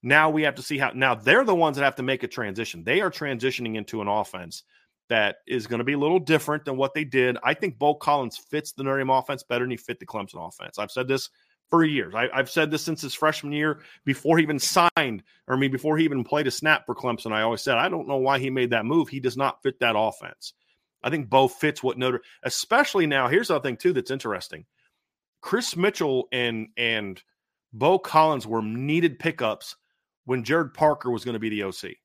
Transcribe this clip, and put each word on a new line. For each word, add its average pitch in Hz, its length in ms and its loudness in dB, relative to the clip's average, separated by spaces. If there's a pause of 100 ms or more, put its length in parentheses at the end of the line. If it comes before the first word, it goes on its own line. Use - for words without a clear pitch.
Now 151 280 6
we 156 140 0
have 139 100 2
to 127 80 -14
see 143 160 -4
how, 135 160 0
now 127 200 4
they're 139 300 4
the 208 100 2
ones 160 220 2
that 143 80 0
have 135 120 2
to 131 60 -6
make 131 200 -2
a 123 60 -8
transition. 101 560 -6
They 143 160 2
are 190 100 0
transitioning 127 680 -4
into 107 240 -8
an 101 80 -4
offense 92 540 -4 (460)
that 107 380 2
is 117 200 -4
gonna 117 180 -2
be 135 80 -2
a 143 60 -2
little 160 220 2
different 151 440 0
than 135 120 -6
what 135 180 0
they 156 100 -2
did. 127 380 2
I 131 100 2
think 151 260 -4
Bo 147 160 2
Collins 143 440 -2
fits - 340 -8
the 135 120 -10
Notre 135 140 0
Dame 131 120 -2
offense 131 320 0
better 123 220 -2
than 127 80 -4
he 117 40 -6
fit - 240 -10
the 92 60 -16
Clemson 98 400 -10
offense. - 320 -14
I've 104 120 -6
said 127 180 -4
this 135 200 -2 (400)
for 165 160 6
years. 127 300 -2
I, 120 180 0
I've 131 160 0
said 156 220 0
this 151 140 -4
since 160 180 -6
his 135 100 -8
freshman 151 400 -2
year, 151 280 -2 (240)
before 139 340 2
he 165 60 6
even 151 160 -2
signed, 151 640 2 (240)
or, 131 80 2
I - 0 -
mean, 135 160 2
before 151 260 0
he 165 60 4
even 143 180 0
played 147 240 0
a 123 60 2
snap - 340 2
for 131 80 -4
Clemson. 117 380 -4
I 107 100 2
always 113 180 0
said, 139 160 2
"I 151 120 2
don't 165 180 -4
know 139 120 -2
why 135 200 2
he 131 120 -2
made 127 200 0
that 113 160 2
move. 147 220 2
He 135 100 -10
does 123 180 -2
not 135 280 -2
fit 131 160 -2
that 117 180 2
offense." - 540 -6 (500)
I 127 80 -2
think 143 180 -4
Bo 135 200 6
fits 151 340 -2
what 127 160 -2
Notre, 127 240 -2 (220)
especially 202 640 2
now. 135 180 2
Here's 185 220 2
the 160 100 2
thing, 127 180 -2
too, 180 160 0
that's 131 200 -2
interesting. 98 520 -8 (760)
Chris 233 360 -2
Mitchell 165 540 0
and, 117 460 -2
and 110 440 -2 (520)
Bo 147 260 4
Collins 156 480 2
were 113 160 -2
needed 139 560 -2
pickups 123 560 -4 (500)
when 127 200 -2
Gerad 147 280 0
Parker 147 380 2
was 117 140 -2
gonna 113 160 -4
be 110 80 -2
the 104 160 -2
O 95 80 -4
C. - 320 -12